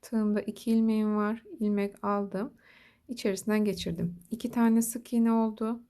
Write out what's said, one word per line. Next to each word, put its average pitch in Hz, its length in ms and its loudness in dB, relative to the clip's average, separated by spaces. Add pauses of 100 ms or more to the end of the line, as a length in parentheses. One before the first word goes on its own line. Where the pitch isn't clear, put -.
Tığımda 214 380 0
iki - 300 -6
ilmeğim 220 460 2
var, 208 260 0 (180)
ilmek 202 440 -2
aldım, 202 500 -2 (540)
içerisinden 214 560 0
geçirdim. 175 540 -4 (120)
İki 226 200 -6
tane 226 320 4
sık 226 300 -6
iğne 233 200 4
oldu. 226 580 0